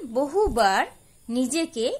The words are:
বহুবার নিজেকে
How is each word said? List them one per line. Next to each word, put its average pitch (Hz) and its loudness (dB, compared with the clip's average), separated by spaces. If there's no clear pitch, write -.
বহুবার 247 2
নিজেকে 254 -2